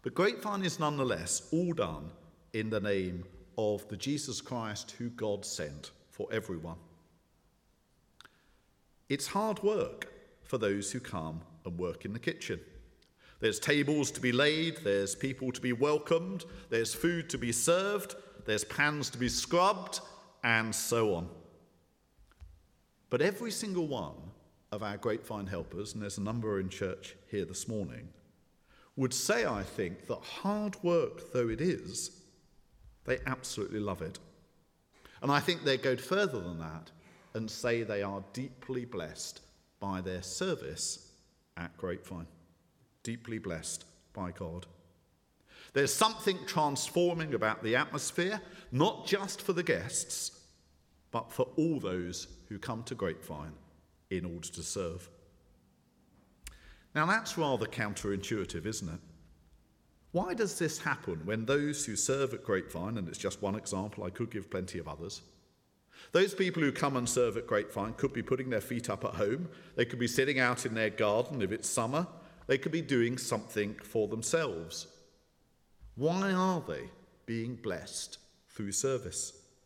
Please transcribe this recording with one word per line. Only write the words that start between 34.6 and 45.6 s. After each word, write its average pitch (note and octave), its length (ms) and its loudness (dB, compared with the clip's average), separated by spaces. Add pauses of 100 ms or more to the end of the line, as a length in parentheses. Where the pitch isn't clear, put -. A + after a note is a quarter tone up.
And C#3 80 0
I D3 100 6
think E3 240 0
they C3+ 120 6
go B2+ 200 4
further D#3 440 0
than E2+ 200 -6
that D#2+ 300 -10 (440)
and A2 160 -4
say A#2 320 0
they G#2 200 0
are G2 200 -4 (100)
deeply B2+ 520 -6
blessed F#2 560 -8 (380)
by F#2+ 220 -2
their F2+ 220 -4
service - 880 -4 (440)
at E2+ 200 -8
Grapevine. F2 500 -6 (760)
Deeply A#2 360 -6
blessed E2 460 -6 (280)
by F#2 180 -6
God. E2+ 360 -8 (1080)